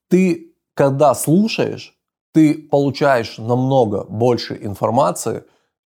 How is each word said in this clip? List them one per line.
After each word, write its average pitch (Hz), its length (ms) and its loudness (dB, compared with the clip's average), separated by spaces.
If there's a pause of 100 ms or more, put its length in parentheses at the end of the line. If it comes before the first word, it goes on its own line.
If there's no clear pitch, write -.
Ты, 180 440 0 (220)
когда 139 400 2
слушаешь, 143 800 -2 (380)
ты 156 200 4 (180)
получаешь 139 680 0
намного 120 680 0
больше 117 520 -2
информации, 113 840 -2 (420)